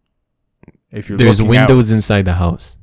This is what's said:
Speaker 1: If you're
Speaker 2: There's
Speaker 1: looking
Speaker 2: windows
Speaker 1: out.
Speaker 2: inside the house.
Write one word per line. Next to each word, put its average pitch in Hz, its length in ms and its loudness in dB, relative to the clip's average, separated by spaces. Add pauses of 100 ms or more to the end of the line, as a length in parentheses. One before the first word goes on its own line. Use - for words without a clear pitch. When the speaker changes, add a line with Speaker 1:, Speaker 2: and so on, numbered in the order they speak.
(880)
Speaker 1:
If 107 200 -14
you're 101 100 -10
Speaker 2:
There's 110 200 2
Speaker 1:
looking 107 100 -2
Speaker 2:
windows 113 420 2
Speaker 1:
out. 110 60 0
Speaker 2:
inside 104 280 0
the 90 100 -2
house. 87 480 -6